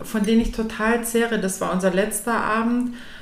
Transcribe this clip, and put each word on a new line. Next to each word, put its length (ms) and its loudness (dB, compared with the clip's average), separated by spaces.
von 220 -2
denen 160 6
ich 100 2
total 540 0
zehre. 340 0
Das 220 -2
war 120 -2
unser 200 2
letzter 500 0
Abend, 520 0